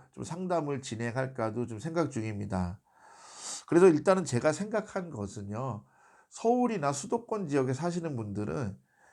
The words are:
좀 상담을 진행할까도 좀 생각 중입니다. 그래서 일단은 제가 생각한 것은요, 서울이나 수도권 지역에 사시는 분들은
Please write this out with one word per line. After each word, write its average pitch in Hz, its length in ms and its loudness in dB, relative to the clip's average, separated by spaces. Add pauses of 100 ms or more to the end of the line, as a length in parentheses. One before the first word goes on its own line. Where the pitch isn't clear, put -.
(120)
좀 127 120 -10
상담을 165 580 -2
진행할까도 117 840 -2
좀 110 120 -8
생각 165 320 -2
중입니다. 101 720 -2 (840)
그래서 175 220 10
일단은 185 360 4
제가 127 280 2
생각한 202 580 -4
것은요, 104 760 -8 (460)
서울이나 226 640 2
수도권 196 560 -4
지역에 135 240 2
사시는 165 440 -2
분들은 104 600 -4 (360)